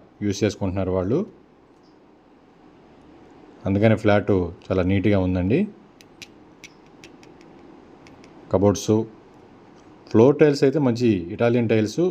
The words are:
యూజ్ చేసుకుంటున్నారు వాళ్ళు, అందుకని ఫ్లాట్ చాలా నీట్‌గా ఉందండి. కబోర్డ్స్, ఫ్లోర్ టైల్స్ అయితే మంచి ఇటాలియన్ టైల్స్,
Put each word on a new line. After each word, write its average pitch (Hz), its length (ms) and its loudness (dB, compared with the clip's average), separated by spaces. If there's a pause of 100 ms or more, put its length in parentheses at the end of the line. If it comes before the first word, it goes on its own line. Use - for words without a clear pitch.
(200)
యూజ్ 104 200 -4
చేసుకుంటున్నారు 95 540 -4
వాళ్ళు, 95 240 -2 (2500)
అందుకని 101 320 2
ఫ్లాట్ 104 360 0 (300)
చాలా 92 220 -2
నీట్‌గా 98 360 0
ఉందండి. 92 400 -2 (3000)
కబోర్డ్స్, 101 440 0 (1120)
ఫ్లోర్ 127 320 4
టైల్స్ 147 260 2
అయితే 139 160 0
మంచి 120 280 0 (220)
ఇటాలియన్ 117 380 0
టైల్స్, 110 420 0